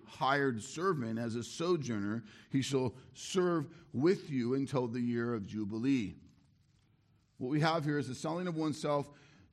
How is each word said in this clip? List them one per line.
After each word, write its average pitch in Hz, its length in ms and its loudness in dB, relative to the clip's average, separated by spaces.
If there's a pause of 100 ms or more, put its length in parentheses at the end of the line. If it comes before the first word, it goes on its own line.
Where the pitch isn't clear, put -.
hired 135 560 2
servant, 139 560 -2
as 117 180 -4
a 120 100 -4
sojourner. 120 800 -2 (240)
He 135 120 2
shall 131 320 0 (200)
serve 175 540 0 (260)
with 160 360 2
you 123 260 0
until 139 300 0
the 123 140 -4
year 120 340 0
of 104 140 -4
Jubilee." 107 680 0 (1200)
What 127 140 -4
we 151 100 4
have 165 240 4
here 147 140 2
is 123 100 -4
the 123 60 -6
selling 170 320 -4
of 165 100 -2
oneself 147 520 0 (440)